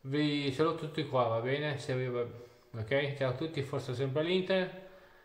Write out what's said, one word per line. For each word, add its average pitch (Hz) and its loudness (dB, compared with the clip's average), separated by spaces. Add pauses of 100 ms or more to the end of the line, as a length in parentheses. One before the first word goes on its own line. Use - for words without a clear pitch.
vi 143 2
saluto 165 2
tutti 151 -4
qua, 127 4
va 113 2
bene? 139 0
Se 131 -2
vi 127 0
va, 123 0
ok? 127 -4
Ciao 131 2
a - -2
tutti, 156 -4
forza 131 -4
sempre 135 0
l'Inter. 185 0 (380)